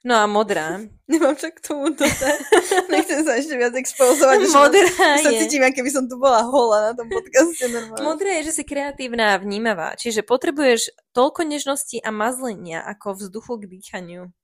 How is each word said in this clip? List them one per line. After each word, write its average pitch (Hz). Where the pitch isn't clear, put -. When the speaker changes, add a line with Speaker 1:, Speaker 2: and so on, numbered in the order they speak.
Speaker 1:
No 247
a 214
modrá. 202
Speaker 2:
<laughs> -
Nemám 302
však 320
k -
tomu 294
dodať. 277
Speaker 1:
<laughs> 370
Speaker 2:
Nechcem 311
sa 302
ešte 294
viac 247
expozovať, 262
že 370
Speaker 1:
Modrá 302
Speaker 2:
už 285
sa 302
Speaker 1:
je. 226
Speaker 2:
cítim, 285
aké 262
by 254
som 262
tu 247
bola 247
holá 233
na 226
tom 240
podcaste 269
normálne. 226
Speaker 1:
Modrá 311
je, 311
že 320
si 294
kreatívna 262
a 190
vnímavá, 202
čiže 220
potrebuješ 262
toľko 294
nežnosti 277
a -
mazlenia 214
ako 202
vzduchu 202
k 208
dýchaniu. 180